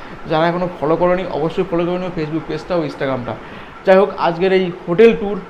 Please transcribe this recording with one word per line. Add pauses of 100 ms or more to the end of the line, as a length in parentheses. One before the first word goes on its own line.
(300)
যারা
এখনও (100)
ফলো
করোনি,
অবশ্যই
ফলো
করে
নিও
Facebook
পেজটা
ও
Instagram-টা। (500)
যাই
হোক,
আজকের
এই (160)
হোটেল
ট্যুর (100)